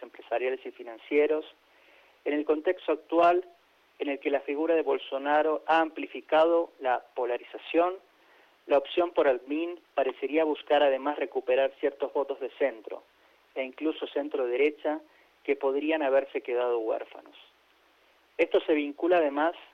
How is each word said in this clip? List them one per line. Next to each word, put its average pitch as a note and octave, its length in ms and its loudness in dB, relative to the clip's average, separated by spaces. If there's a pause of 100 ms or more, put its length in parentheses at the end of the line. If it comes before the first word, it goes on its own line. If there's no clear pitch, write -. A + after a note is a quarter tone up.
empresariales B2+ 640 -4
y B2+ 60 -12
financieros, D3 720 -2 (840)
en C#3+ 80 0
el D3+ 100 -2
contexto D#3 480 -2
actual E3+ 500 2 (560)
en - 120 -4
el C#4 100 -6
que D3 100 -4
la C#3 100 0
figura D#3 340 -2
de D#3+ 80 2
Bolsonaro C#3+ 840 0
ha E3 140 4
amplificado D#3+ 960 0
la B2+ 240 -2 (120)
polarización, C3 800 -2 (720)
la C#3+ 100 2
opción E3+ 360 2
por D#3 140 4
Alckmin D3+ 540 -2 (140)
parecería C#3 500 0
buscar D3 380 2
además C#3+ 360 2
recuperar C3+ 640 0
ciertos C#3 320 -4
votos C#3 260 -2
de B2+ 200 -8
centro, A#2 440 -4 (520)
e C3+ 100 -4
incluso D3 440 -6
centro-derecha, D3 920 -2 (420)
que C#3 140 -2
podrían C#3+ 460 -2
haberse C3+ 400 0
quedado A#2+ 380 -2
huérfanos. A2+ 560 -8 (1000)
Esto E3+ 240 2
se E3 140 0
vincula D3+ 420 0
además D3+ 380 0 (200)